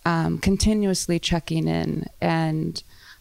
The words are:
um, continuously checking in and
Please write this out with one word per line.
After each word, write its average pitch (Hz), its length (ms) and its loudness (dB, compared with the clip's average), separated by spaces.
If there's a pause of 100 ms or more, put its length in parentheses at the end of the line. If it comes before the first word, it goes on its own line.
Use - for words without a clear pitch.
um, 165 340 0
continuously 190 800 2
checking 160 500 -2
in - 380 -2 (140)
and 160 600 -2 (380)